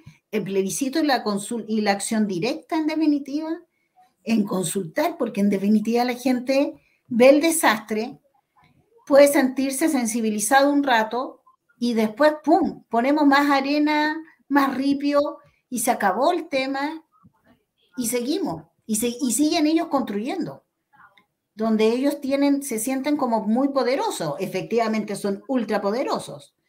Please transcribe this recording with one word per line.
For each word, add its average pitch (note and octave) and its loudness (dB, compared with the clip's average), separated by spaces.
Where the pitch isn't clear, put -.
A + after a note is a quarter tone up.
el G#3 -2
plebiscito G3 -2
y D4+ 2
la B3 0
consul-, G#3 -4
y A3 0
la G3+ 2
acción G#3+ -2
directa, G#3 -4
en D#4 -2
definitiva, D4+ -2
en A3 0
consultar, G3 -4
porque G#3+ -4
en G3+ 4
definitiva G#3+ 2
la B3 -2
gente C4+ 0
ve B3 6
el D4 8
desastre, B3 0
puede C#4+ 8
sentirse C4+ 0
sensibilizado A#3+ 2
un C#4+ 2
rato A#3+ -2
y A#3+ -2
después, A3 2
pum, D4 2
ponemos C#4 2
más C#4+ 4
arena, D4+ 0
más C#4 -2
ripio C#4 -2
y B3 -8
se B3 0
acabó A3+ 0
el D#4+ -4
tema C#4 -4
y A#3+ -4
seguimos, A#3+ -4
y G#3+ -4
se-, A#3+ -2
y B3 -2
siguen D4+ 2
ellos E4 0
construyendo, A#3 -4
donde A3 0
ellos C4+ 0
tienen, C#4 0
se A3 -6
sienten C4 -2
como A3+ -2
muy A#3+ 0
poderosos, C4 -2
efectivamente G#3 -4
son G3 -6
ultrapoderosos, G#3 -4